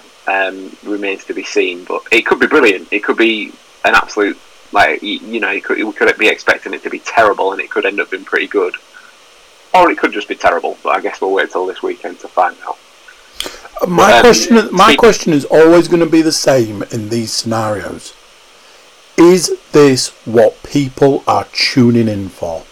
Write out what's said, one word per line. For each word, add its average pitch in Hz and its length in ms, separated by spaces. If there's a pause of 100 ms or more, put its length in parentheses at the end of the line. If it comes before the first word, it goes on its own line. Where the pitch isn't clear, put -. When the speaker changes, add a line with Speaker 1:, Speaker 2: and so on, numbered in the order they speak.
(260)
Speaker 1:
um, 95 580
remains 98 420
to 123 80
be 95 100
seen. 92 400
But - 280
it 113 140
could 123 140
be 123 80
brilliant. 117 440
It 104 120
could 120 140
be 110 340 (320)
an 110 100
absolute, - 460 (320)
like, 80 300
y-, 98 200
you 113 200
know, 98 80
it 98 140
could, - 140
we 107 140
could - 260
be 107 120
expecting - 440
it - 100
to - 60
be - 100
terrible, 95 520
and 95 100
it - 80
could 98 160
end 98 140
up 90 100
being 95 140
pretty - 240
good, 92 280 (1000)
or 175 160
it 151 60
could - 160
just - 160
be 98 60
terrible. 85 460
But - 140
I 98 60
guess 95 200
we'll 95 120
wait 92 180
till 92 160
this 92 160
weekend 90 380
to - 60
find - 280 (100)
out. - 140 (1080)
Speaker 2:
My 190 260
Speaker 1:
Um, 233 80
Speaker 2:
question, 226 500
my 190 160
Speaker 1:
speak- 226 120
Speaker 2:
question 196 340
is 143 120
always 165 420
gonna 170 200
be 160 140
the 156 100
same 113 580
in 107 200
these 113 220
scenarios. 107 840 (1040)
Is 175 380 (160)
this 139 420 (120)
what 113 380
people 139 640
are 101 240
tuning 120 560
in 101 220
for? 82 420